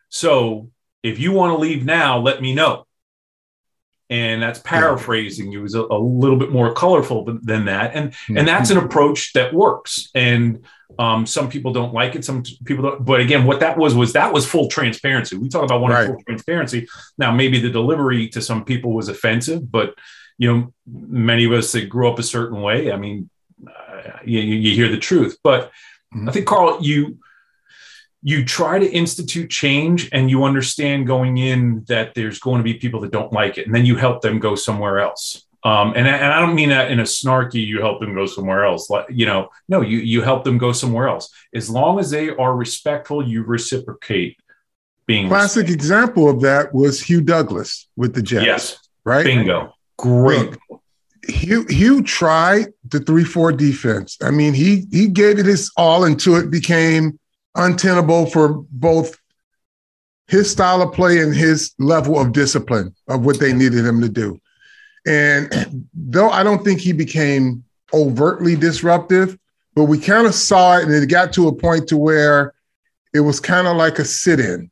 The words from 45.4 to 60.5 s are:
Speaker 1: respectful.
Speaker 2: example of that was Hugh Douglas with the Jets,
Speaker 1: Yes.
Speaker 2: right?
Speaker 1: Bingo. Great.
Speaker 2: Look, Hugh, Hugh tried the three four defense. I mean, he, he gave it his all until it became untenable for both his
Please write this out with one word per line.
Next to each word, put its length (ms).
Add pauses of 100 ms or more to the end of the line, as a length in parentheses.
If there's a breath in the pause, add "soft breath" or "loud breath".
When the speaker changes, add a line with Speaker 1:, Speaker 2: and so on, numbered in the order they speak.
Speaker 1:
respectful. 80
Speaker 2:
example 560
of 100
that 340
was 280
Hugh 180
Douglas 680 (100)
with 180
the 80
Jets, 240
Speaker 1:
Yes. 320 (260)
Speaker 2:
right? 220
Speaker 1:
Bingo. 480 (240)
Great. 520
Speaker 2:
Look, 100 (680)
Hugh, 400
Hugh 340
tried 640 (200)
the 120
three 240
four 280
defense. 720
I 80
mean, 240
he, 360
he 180
gave 300
it 80
his 300
all 280
until 320
it 140
became 680 (360)
untenable 720
for 240 (200)
both 480 (1080)
his 220